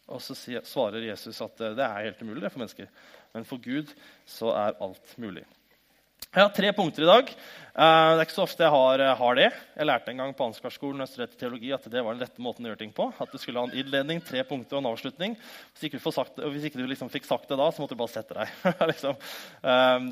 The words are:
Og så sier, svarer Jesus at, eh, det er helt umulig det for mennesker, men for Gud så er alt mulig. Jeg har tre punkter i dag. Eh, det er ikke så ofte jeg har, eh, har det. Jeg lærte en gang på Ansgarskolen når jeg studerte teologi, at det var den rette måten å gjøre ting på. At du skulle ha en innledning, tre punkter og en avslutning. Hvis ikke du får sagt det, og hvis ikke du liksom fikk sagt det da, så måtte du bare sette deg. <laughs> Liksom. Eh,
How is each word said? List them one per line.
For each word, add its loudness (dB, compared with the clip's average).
Og -12
så -12
sier, -10
svarer -2
Jesus -10
at, -14
eh, -6
det 0
er -4
helt -10
umulig -10
det -6
for -8
mennesker, -14
men -10
for -12
Gud -6
så -4
er -2
alt -12
mulig. -12
Jeg 10
har 2
tre 2
punkter 0
i 4
dag. 8
Eh, 8
det 4
er 2
ikke -12
så 0
ofte 0
jeg 6
har, 6
eh, 4
har 4
det. 6
Jeg -2
lærte 0
en -8
gang -6
på -2
Ansgarskolen -10
når -8
jeg -14
studerte -10
teologi, -8
at -6
det -2
var -4
den -8
rette -16
måten -8
å -8
gjøre -10
ting -12
på. -4
At -8
du -14
skulle -8
ha -2
en -8
innledning, -4
tre -4
punkter -8
og -2
en -2
avslutning. -8
Hvis -20
ikke -8
du -10
får -2
sagt -4
det, -8
og -4
hvis -8
ikke -10
du -4
liksom -8
fikk -8
sagt -2
det -4
da, 4
så -4
måtte -8
du -6
bare -4
sette -10
deg. -4
<laughs> 0
Liksom. -4
Eh, 6